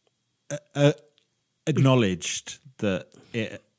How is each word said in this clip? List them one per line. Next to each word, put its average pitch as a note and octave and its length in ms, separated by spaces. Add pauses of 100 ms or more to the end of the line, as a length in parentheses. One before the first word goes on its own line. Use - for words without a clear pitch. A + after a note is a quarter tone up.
(500)
uh, C#3+ 80 (160)
uh, C#3+ 200 (760)
acknowledged B2+ 880 (220)
that G2 300 (240)
it A2 300 (160)